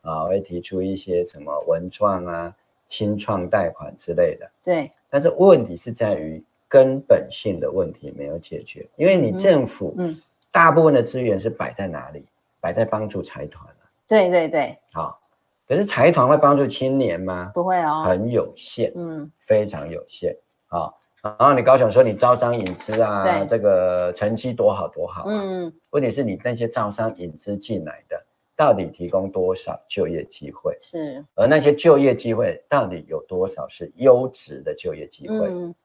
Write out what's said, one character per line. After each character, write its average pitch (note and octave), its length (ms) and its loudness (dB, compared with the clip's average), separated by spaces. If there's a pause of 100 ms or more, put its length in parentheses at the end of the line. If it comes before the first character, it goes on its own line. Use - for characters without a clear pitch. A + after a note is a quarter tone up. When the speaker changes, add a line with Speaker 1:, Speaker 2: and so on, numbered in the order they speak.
Speaker 1:
啊， D#2 200 -6
会 F#2+ 160 -2
提 F2 220 -10
出 F#2 200 -6
一 F#2+ 140 -4
些 F2+ 260 -2
什 F2 160 -8
么 D2 160 -10 (140)
文 E2 220 -2
创 F#2+ 360 -2
啊、 E2+ 300 -8 (320)
青 G#2 300 -4
创 G2 320 -4
贷 F2+ 200 0
款 D2+ 280 -14
之 - 160 -10
类 E2 240 0
的。 - 120 -18 (140)
Speaker 2:
对。 E3 260 -2 (200)
Speaker 1:
但 C#3 120 0
是 E3 100 4
问 F3 340 8
题 - 100 -12
是 - 160 -12
在 A2 220 -2
于 D#2 280 -8 (280)
根 C3 320 6
本 - 280 2
性 F2+ 300 -6
的 C#2 100 -4
问 F2 220 -2
题 - 240 -16
没 C#2+ 120 -12
有 - 120 -8
解 - 240 -14
决， - 320 -20
因 D3 100 0
为 F#3+ 120 6
你 B2 160 0
政 F3+ 340 4
府 - 300 -8
Speaker 2:
嗯， F3 120 -4
嗯。 D#3+ 120 -12 (320)
Speaker 1:
大 E3 180 6
部 D#3+ 100 6
分 D#3 120 6
的 B2 100 4
资 - 180 -4
源 G#2+ 160 0
是 G2+ 120 -4
摆 - 240 -8
在 G2+ 120 -8
哪 C#2+ 260 -10
里？ - 140 -18 (360)
摆 F2+ 100 -4
在 A2 140 0
帮 G#2+ 240 -4
助 F#2+ 120 -8
财 - 260 -12
团 - 200 -20
啊。 - 160 -20 (240)
Speaker 2:
对， G#3 220 4
对， E3+ 180 4
对。 D3+ 300 -2 (160)
Speaker 1:
好， - 260 -8 (480)
可 C3+ 80 0
是 G3 80 2
财 B2+ 260 4
团 B2+ 160 4
会 D3 120 6
帮 C#3+ 180 6
助 C#3 100 2
青 C3 320 -2
年 F#2+ 220 0
吗？ F#2 340 -8
Speaker 2:
不 F3 80 -4
会 F#3 200 0
哦。 D#3 240 -2
Speaker 1:
很 A2+ 260 0
有 - 240 -2
限， - 400 -6
Speaker 2:
嗯。 E3 420 -12
Speaker 1:
非 G#2+ 280 0
常 D#2+ 240 -12
有 D#2+ 180 -10
限。 - 260 -6 (340)
好， E2+ 300 -8 (240)
然 G#2+ 180 -10
后 C3+ 120 6
你 C3 100 2
高 C3 140 8
雄 B2 160 4
说 A#2+ 100 6
你 G#2+ 120 6
招 B2 200 4
商 A#2+ 240 0
引 G#2 80 -6
资 G#2+ 360 -4
啊， G2+ 240 0
Speaker 2:
对。 F#2+ 220 0
Speaker 1:
这 A2+ 120 0
个 F2+ 540 2
成 G#2+ 200 -2
绩 A#2+ 200 -6
多 G#2+ 180 4
好 G2 160 -6
多 D#2+ 180 -8
好 - 180 -12
啊。 - 40 -10
Speaker 2:
嗯。 F#3+ 460 -6 (160)
Speaker 1:
问 C#3+ 120 0
题 B2+ 80 0
是 B2+ 140 -4
你 G#2+ 180 -4
那 B2 120 -4
些 A#2 160 -4
招 G#2+ 200 -4
商 A2 280 -6
引 E2+ 180 -14
资 G2+ 220 -10
进 F#2 260 -6
来 D2 240 -14
的， - 160 -12 (320)
到 D3 180 4
底 G2 120 -2
提 F2 240 -12
供 F#2+ 200 -2
多 F#2 240 -2
少 - 240 -10 (120)
就 F2+ 180 -2
业 E2 160 -6
机 - 300 -18
会？ - 260 -8
Speaker 2:
是。 D3+ 420 -12 (140)
Speaker 1:
而 A2 120 2
那 D3+ 120 6
些 D3 140 4
就 D3 240 6
业 C#3 180 4
机 A#2 180 -4
会 G2 360 -2
到 C3 180 0
底 F2 220 -12
有 D#2 180 -8
多 F#2 180 -2
少 - 220 -10
是 - 300 -14
优 B2+ 320 6
质 C#2 320 -18
的 D2+ 120 -8
就 - 220 -8
业 D2+ 100 -14
机 - 220 -20
会？ G#3+ 220 -2
Speaker 2:
嗯。 F3+ 360 -10